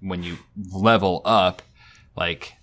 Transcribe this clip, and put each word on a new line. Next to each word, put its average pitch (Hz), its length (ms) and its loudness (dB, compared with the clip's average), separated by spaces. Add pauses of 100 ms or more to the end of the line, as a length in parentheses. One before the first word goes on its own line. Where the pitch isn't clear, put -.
when 92 220 -8
you 87 140 -10 (340)
level 98 540 2
up, 95 360 2 (540)
like, - 480 -6